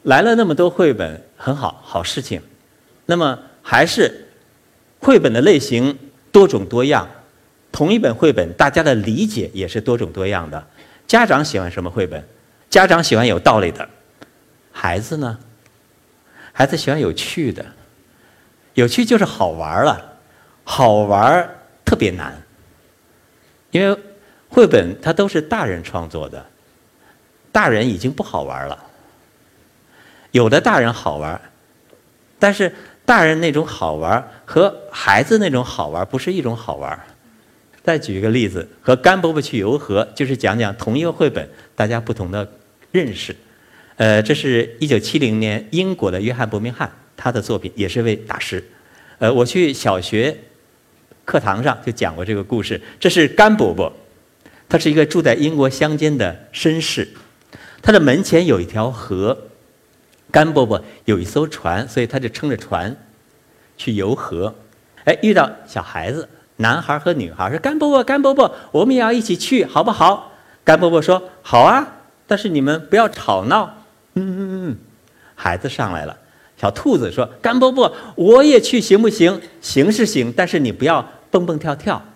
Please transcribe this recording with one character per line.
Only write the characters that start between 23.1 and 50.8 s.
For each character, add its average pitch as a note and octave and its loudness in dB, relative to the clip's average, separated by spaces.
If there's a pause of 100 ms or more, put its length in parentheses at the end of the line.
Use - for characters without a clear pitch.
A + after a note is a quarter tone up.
因 F#3+ 2
为 G3+ 0 (500)
绘 A#3+ 6
本 F#2+ 2
它 D#3 -2
都 G3+ 0
是 E3 -2
大 E3 -6
人 F2 -6
创 E2+ -10
作 D#2 -10
的， C2+ -20 (1040)
大 G#3+ 0
人 A#2 0
已 F#2 -6
经 B2+ -6
不 D3+ -8
好 D#2 -8
玩 C2+ -10
儿 C#2 -10
了。 - -14 (1500)
有 A#2+ 4
的 C3+ 4
大 G#3 2
人 A#2 0
好 D2 -6
玩 D2+ -8
儿， F#2 -12 (960)
但 G3+ 2
是 G3 -2 (320)
大 A3 4
人 D#3+ 2
那 E3 0
种 D3+ -2
好 D#2+ -6
玩 D#2+ -2
儿 B2+ -2 (140)
和 G3 2 (180)
孩 G2+ 2
子 A3 2
那 F#3+ 0
种 B2 -2
好 D#2 -8
玩 E2+ -4
儿 - -2
不 C3 -8
是 F3+ -6
一 F#3 -4
种 A#2 -4
好 D#2 -10
玩 C#2 -10
儿。 D2+ -10 (840)
再 D#3+ 0
举 G#2+ -8
一 F#2+ -6
个 A2 -2
例 A#2 0
子， F2 -8 (160)
和 B2+ 2
甘 F#3 2
伯 E3 -2
伯 D3+ -2
去 - -8
游 G#2+ -2
河， G#2 -2
就 C#3+ -2
是 C3 -4
讲 G#2 -2
讲 G#2 -4
同 A2+ -4
一 D#3+ -2
个 E3 -2
绘 D3 0
本， D#2 -8 (260)
大 G#2+ 0
家 A#2 -2
不 A2+ -8
同 F2+ -8
的 G2+ -6 (440)
认 D3 -2
识。 - -12 (600)
呃， G#2+ 4
这 G#2+ 0
是 C3 -2
一 D3+ -2
九 B2 2
七 D3+ -2
零 A2 0
年 G#2+ -4
英 F#3 -2
国 G2+ -2
的 F2+ -4
约 A#2 -2
翰 A#2+ -4
伯 G#2 -6
明 A#2+ -6
翰， B2 -8 (280)
他 B2 -4
的 A2+ -4
作 G#2+ -4
品， F2+ -10
也 F#2+ -4
是 A#2 -2
位 A2+ 0
大 - -10
师。 - -8 (540)
呃， A#2 2
我 A#2+ 4
去 D3 0
小 G2 -2
学 A2+ -2 (880)